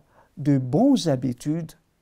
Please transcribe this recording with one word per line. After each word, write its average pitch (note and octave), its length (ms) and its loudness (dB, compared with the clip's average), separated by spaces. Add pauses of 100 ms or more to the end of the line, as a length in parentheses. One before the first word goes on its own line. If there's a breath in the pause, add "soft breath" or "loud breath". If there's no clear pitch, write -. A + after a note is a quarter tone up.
(360 soft breath)
de C#3+ 220 2
bonnes E3+ 500 2
habitudes C#3+ 640 -4 (300)